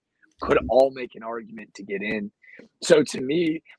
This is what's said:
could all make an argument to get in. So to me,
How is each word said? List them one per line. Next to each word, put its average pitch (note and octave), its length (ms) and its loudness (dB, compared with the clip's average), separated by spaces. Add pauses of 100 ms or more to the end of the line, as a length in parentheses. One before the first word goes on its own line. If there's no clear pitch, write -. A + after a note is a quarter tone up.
(400)
could C#3+ 180 2 (100)
all C3 220 6
make B2+ 240 -10
an A2+ 80 -16
argument A2+ 520 -12
to G2+ 100 -16
get G2+ 180 -6
in. G#2+ 300 -6 (500)
So D#3 220 6
to - 160 -8
me, D#3+ 420 -2 (160)